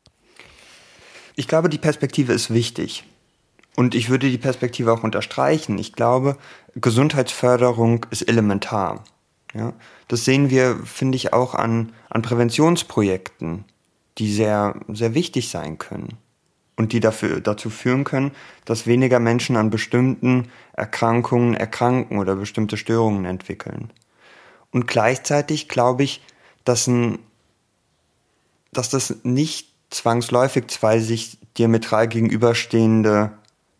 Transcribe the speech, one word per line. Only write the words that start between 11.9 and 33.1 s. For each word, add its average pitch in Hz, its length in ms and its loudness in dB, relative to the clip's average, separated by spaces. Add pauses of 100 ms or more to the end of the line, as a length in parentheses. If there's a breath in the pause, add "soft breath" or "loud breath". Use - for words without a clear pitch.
an 120 140 -2
Präventionsprojekten, 113 1400 0 (520)
die 107 160 -2
sehr, 104 420 0 (120)
sehr 113 260 -4
wichtig 143 360 -2
sein 78 280 -10
können - 400 -12 (580)
und 110 160 -2
die 120 80 0
dafür, 110 400 0
dazu 104 300 -4
führen 127 340 -2
können, 139 280 -2 (340 loud breath)
dass 113 220 -4
weniger 123 320 4
Menschen 117 380 2
an 110 120 2
bestimmten 123 800 0 (240 loud breath)
Erkrankungen 120 800 0
erkranken 117 640 -2
oder 98 180 0
bestimmte 104 420 -4
Störungen 107 480 0
entwickeln. - 640 -10 (800 soft breath)
Und 123 160 -2
gleichzeitig 143 840 0
glaube 127 340 2
ich, - 200 -4 (400 soft breath)
dass 120 240 0
ein, 120 320 0 (1500)
dass 127 160 -4
das 127 340 -2
nicht 139 480 -2 (180)
zwangsläufig 120 800 0
zwei 113 320 2
sich 113 380 -4 (200)
diametral 113 500 2
gegenüberstehende 110 1200 2 (480)